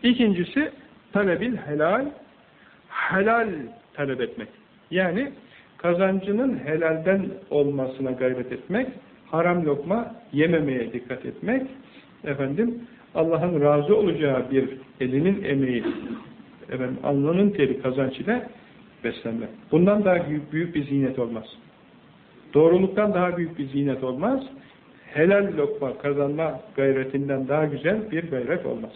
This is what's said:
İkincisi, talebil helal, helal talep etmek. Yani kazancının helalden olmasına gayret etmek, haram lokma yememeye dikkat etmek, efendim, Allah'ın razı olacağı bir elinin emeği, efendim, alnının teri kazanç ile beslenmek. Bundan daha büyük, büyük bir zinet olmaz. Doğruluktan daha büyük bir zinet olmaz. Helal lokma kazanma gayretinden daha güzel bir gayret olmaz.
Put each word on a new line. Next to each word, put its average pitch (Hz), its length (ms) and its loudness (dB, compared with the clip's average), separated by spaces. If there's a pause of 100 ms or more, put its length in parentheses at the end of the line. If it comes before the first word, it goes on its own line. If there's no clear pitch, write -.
İkincisi, 240 680 2 (420)
talebil 196 440 0
helal, 156 480 0 (840)
helal 214 600 0 (440)
talep 135 280 -4
etmek. 110 260 -6 (440)
Yani 185 400 0 (460)
kazancının 196 880 2
helalden 160 600 0 (240)
olmasına 135 640 0
gayret 127 400 -2
etmek, 202 360 -4 (440)
haram 170 340 2
lokma 165 500 -2 (180)
yememeye 143 600 2
dikkat 123 320 -8
etmek, 247 420 -4 (560)
efendim, 147 580 -2 (340)
Allah'ın 165 460 0
razı 147 340 4
olacağı 147 560 0
bir 135 180 2 (300)
elinin 156 440 0
emeği, 131 400 0 (880)
efendim, 127 340 -6
alnının 151 460 2
teri 147 320 2
kazanç 131 380 -2
ile 240 280 -2 (560)
beslenmek. 113 460 -6 (220)
Bundan 202 340 6
daha 175 240 2
büyük, 151 240 -4
büyük 165 220 -2
bir 147 100 -2
zinet 135 340 0
olmaz. 117 260 -4 (1080)
Doğruluktan 185 600 4
daha 175 240 0
büyük 165 220 -4
bir 139 80 -4
zinet 135 360 -2
olmaz. 180 400 -2 (680)
Helal 185 440 4
lokma 143 400 -2
kazanma 143 640 0 (160)
gayretinden 135 720 0
daha 151 180 2
güzel 156 460 -2
bir 165 180 -4
gayret 135 360 -4
olmaz. 113 300 -6